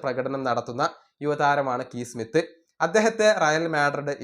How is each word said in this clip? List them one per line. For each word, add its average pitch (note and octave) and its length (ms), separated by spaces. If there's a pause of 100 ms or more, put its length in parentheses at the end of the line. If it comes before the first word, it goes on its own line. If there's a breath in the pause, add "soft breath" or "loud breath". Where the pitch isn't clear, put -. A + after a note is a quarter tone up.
പ്രകടനം C3 440
നടത്തുന്ന B2 380 (400 loud breath)
യുവതാരമാണ് C#3+ 680
കീസ് A#2+ 220
സ്മിത്ത്. A#2+ 280 (440)
അദ്ദേഹത്തെ G#3+ 420 (160)
റയൽ D#3 220 (100)
മാഡ്രിഡ് C#3+ 380 (100)